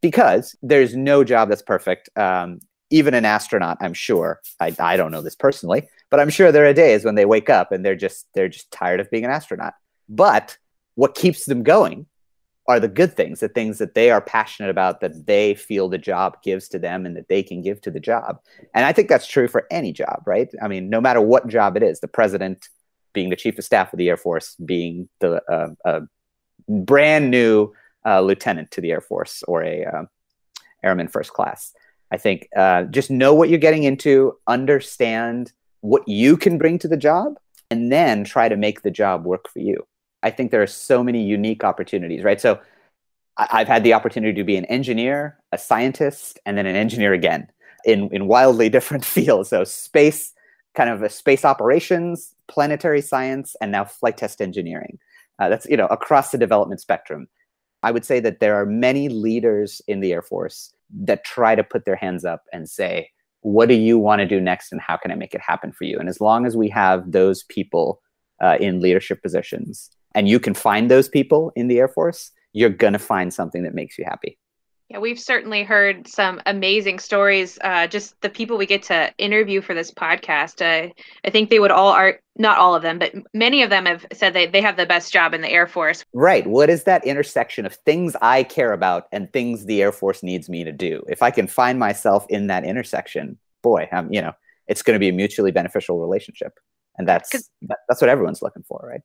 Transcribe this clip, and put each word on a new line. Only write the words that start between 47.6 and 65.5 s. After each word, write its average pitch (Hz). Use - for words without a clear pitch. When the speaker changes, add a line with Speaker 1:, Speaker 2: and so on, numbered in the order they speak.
Speaker 1:
in, 101
in 98
wildly 117
<laughs> 110
different 127
fields. -
So 180
space, -
kind 123
of 107
a 104
space -
operations, 170
planetary 147
science, 135
and 104
now 101
flight -
test -
engineering. 87
Uh, 98
that's, 107
you 147
know, 98
across 139
the 139
development 104
spectrum. 78
I 117
would 117
say 127
that 110
there 104
are 101
many 127
leaders 110
in 101
the 95
Air 87
Force -
that 101
try 113
to 107
put -
their 98
hands 92
up 82
and 82
say, 90
"What 110
do 127
you 113
want 104
to 101
do 95
next, 90
and 85
how 82
can 90
I 85
make 80
it -
happen -